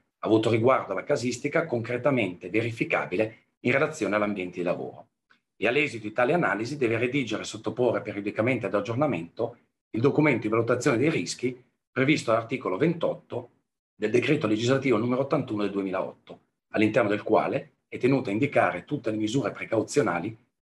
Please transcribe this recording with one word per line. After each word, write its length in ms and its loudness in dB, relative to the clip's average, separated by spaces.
avuto 280 4
riguardo 400 4
alla 140 -4
casistica 600 -2
concretamente 840 -2
verificabile 1000 -2
in 100 0
relazione 460 0
all'ambiente 420 -2
di 60 -4
lavoro. 460 -6
E 140 -2
all'esito 400 -2
di 40 -8
tale 200 2
analisi 440 0
deve 220 0
redigere 440 -2
e 20 -10
sottoporre 580 -2
periodicamente 640 -2
ad 80 -2
aggiornamento 840 -2
il 100 -4
documento 400 4
di 80 -4
valutazione 480 2
dei 120 2
rischi 560 -4
previsto 440 0
all'articolo 440 -2
ventotto 720 -2
del 160 -2
decreto 380 2
legislativo 480 2
numero 240 0
ottantuno 420 -2
del 80 -2
duemilaotto, 720 -6
all'interno 400 2
del 120 -2
quale 640 0
è 100 -12
tenuto 320 2
a 40 -2
indicare 520 0
tutte 280 -4
le 60 -4
misure 340 0
precauzionali 840 -2